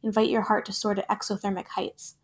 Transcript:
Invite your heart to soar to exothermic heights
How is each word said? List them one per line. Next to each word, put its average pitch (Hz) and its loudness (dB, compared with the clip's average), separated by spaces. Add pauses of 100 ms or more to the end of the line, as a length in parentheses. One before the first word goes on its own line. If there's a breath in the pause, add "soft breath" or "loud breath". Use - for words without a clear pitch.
Invite 220 4
your 220 2
heart 214 2
to 196 -8
soar 208 0
to 196 -2
exothermic 196 -2
heights - -8